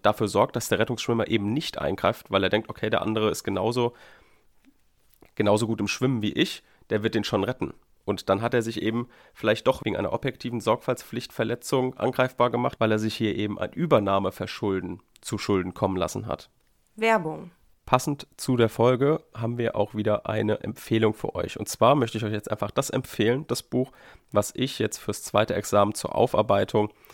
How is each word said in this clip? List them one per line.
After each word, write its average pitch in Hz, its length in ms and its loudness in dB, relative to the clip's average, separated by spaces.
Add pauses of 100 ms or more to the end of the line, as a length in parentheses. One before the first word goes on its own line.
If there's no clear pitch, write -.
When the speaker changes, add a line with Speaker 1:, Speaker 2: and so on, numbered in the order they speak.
Speaker 1:
dafür 104 260 2
sorgt, 101 280 0
dass 113 140 -4
der 95 100 2
Rettungsschwimmer 117 480 -2
eben 104 260 0
nicht - 240 -4
eingreift, 92 520 -2
weil 98 140 2
er 92 60 2
denkt, 107 200 0
okay, - 200 -6
der 92 120 0
andere 107 280 0
ist - 140 -4
genauso, 120 500 -2 (1400)
genauso 104 300 4
gut 107 140 -2
im 104 80 -2
Schwimmen 123 340 0
wie 104 120 0
ich, - 300 -2 (260)
der 107 140 0
wird 113 120 0
den 107 80 2
schon 98 200 0
retten. 98 300 -4 (320)
Und 98 240 -2
dann 98 120 2
hat 120 120 -2
er 120 80 2
sich 113 200 -4
eben 113 260 -2 (260)
vielleicht 110 320 0
doch 131 200 2
wegen 101 120 -2
einer 98 160 -2
objektiven 120 480 -6
Sorgfaltspflichtverletzung 120 1400 -2
angreifbar 127 540 0
gemacht, 123 280 -2
weil 110 120 4
er 107 80 2
sich 107 160 -2
hier 107 200 0
eben 104 220 -2
ein - 140 -4
Übernahmeverschulden 98 1300 0 (200)
zu - 160 -6
Schulden 92 360 0
kommen 95 240 -2
lassen 101 300 -4
hat. - 220 -8 (460)
Speaker 2:
Werbung. 175 560 -2 (340)
Speaker 1:
Passend 143 420 -2 (100)
zu - 180 0
der 113 140 4
Folge 127 540 2 (100)
haben 117 240 -6
wir 117 180 -2
auch 104 200 -2
wieder 104 320 -2
eine 107 360 0
Empfehlung 110 500 0
für - 200 -8
euch. 87 240 -6
Und 98 120 -8
zwar 123 260 4
möchte 117 220 0
ich 107 60 -4
euch 107 100 -4
jetzt - 180 -6
einfach 104 200 -4
das - 180 -2
empfehlen, 123 580 0
das - 160 -4
Buch, 127 280 -2 (400)
was - 220 0
ich - 260 -4
jetzt - 200 -2
fürs - 240 -6
zweite 104 320 0
Examen 101 380 2
zur - 200 -6
Aufarbeitung, 104 800 4 (220)